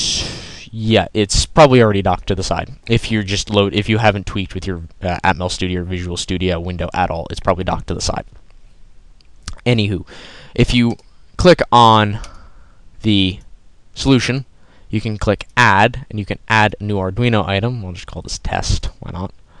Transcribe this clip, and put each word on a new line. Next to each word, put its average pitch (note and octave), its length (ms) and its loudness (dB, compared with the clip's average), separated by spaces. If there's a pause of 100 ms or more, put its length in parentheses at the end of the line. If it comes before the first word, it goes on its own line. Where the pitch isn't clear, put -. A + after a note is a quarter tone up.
(760)
yeah, A2 380 2
it's - 320 0
probably B2+ 380 6
already G2+ 180 4
docked F#2 260 -2
to G2 80 0
the F#2 60 -6
side. E2+ 300 -4 (160)
If A2+ 240 0
you're A2 100 0
just G2 300 -4
load, G2+ 240 2
if G#2 140 0
you G#2+ 100 2
haven't G#2 260 2
tweaked G2 300 -8
with F2+ 100 -8
your, F2 160 -6 (220)
uh, F2 200 -4
Atmel F2+ 280 0
Studio F2+ 300 -4
or - 20 -6
Visual F2+ 340 -6
Studio F2+ 420 -2
window F2 360 -6
at F2+ 160 0
all, E2+ 180 -6
it's - 120 -8
probably F#2 220 -2
docked F2+ 240 -6
to F2 60 -6
the - 80 -6
side. - 240 -6 (1400)
Anywho, G#2 360 0 (520)
if A#2+ 180 2
you A#2+ 240 2 (400)
click F3+ 240 6 (100)
on A2 460 6 (880)
the G2+ 360 2 (540)
solution, C3 520 0 (440)
you A2 100 -2
can G#2+ 200 -6
click - 260 -2 (100)
Add, A2+ 540 4
and G#2+ 80 -8
you G2+ 80 -6
can G2+ 220 -8
add G#2+ 320 2
a G#2 40 -8
new G#2 140 -2
Arduino G#2 480 0
item. G#2+ 380 -2
We'll F2+ 100 -10
just - 140 -16
call - 160 -12
this - 160 -10
Test. - 480 -2 (120)
Why - 120 -12
not? F2+ 200 -8 (280)